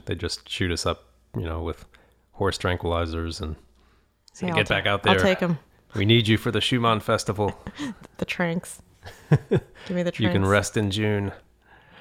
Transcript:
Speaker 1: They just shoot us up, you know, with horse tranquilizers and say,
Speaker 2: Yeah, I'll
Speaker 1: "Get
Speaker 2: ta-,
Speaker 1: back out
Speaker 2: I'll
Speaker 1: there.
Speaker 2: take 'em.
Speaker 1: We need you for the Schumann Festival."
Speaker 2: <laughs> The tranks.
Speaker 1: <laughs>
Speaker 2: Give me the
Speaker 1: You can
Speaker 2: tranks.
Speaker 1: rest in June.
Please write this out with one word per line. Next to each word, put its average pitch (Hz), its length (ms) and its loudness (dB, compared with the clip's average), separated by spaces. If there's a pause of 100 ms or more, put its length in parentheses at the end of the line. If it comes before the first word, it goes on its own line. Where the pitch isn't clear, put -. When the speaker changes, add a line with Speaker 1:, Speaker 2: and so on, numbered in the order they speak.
Speaker 1:
They - 80 -4
just 87 340 -8
shoot 90 240 -2
us 80 140 -4
up, - 180 -4 (320)
you 101 80 -6
know, 82 180 -6
with 82 220 -8 (480)
horse 95 240 -2
tranquilizers 85 840 -2
and 78 140 -6 (760)
say, - 140 -8
Speaker 2:
Yeah, 175 80 -2
I'll 110 60 2
Speaker 1:
"Get 104 80 2
Speaker 2:
ta-, 107 80 2
Speaker 1:
back 98 100 0
out 101 200 0
Speaker 2:
I'll 98 100 4
Speaker 1:
there. 92 60 2
Speaker 2:
take - 200 2
'em. 170 160 0 (360)
Speaker 1:
We 101 120 0
need 113 200 6
you 107 120 6
for 120 120 -2
the 104 120 0
Schumann 117 380 2
Festival." 104 520 0 (260)
Speaker 2:
<laughs> 262 160 -8 (220)
The - 80 -4
tranks. - 560 -4 (260)
Speaker 1:
<laughs> - 240 -6
Speaker 2:
Give - 600 0
me 175 120 -2
the 170 140 -2
Speaker 1:
You 110 140 2
can 98 120 2
Speaker 2:
tranks. 95 60 2
Speaker 1:
rest 98 300 2
in 104 120 0
June. 104 420 0 (680)